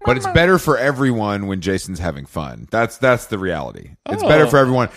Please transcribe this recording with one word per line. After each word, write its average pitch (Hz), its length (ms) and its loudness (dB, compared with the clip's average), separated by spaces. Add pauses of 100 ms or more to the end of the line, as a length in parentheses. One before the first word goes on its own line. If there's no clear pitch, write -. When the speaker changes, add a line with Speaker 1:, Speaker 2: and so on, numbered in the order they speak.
Speaker 1:
But 127 140 -2
it's 127 80 -4
Speaker 2:
Mama. 381 80 -2
Speaker 1:
better 175 240 4
for 139 220 0
everyone 117 680 0
when 98 160 -4
Jason's 92 380 -4
having 73 260 -6
fun. 64 460 -10
That's, 117 260 -2
that's 127 300 2
the 107 100 -6
reality. 73 600 -8 (120)
It's 403 140 -4
better 156 220 6
Speaker 2:
Oh. - 40 0
Speaker 1:
for 147 80 4
everyone. 127 400 2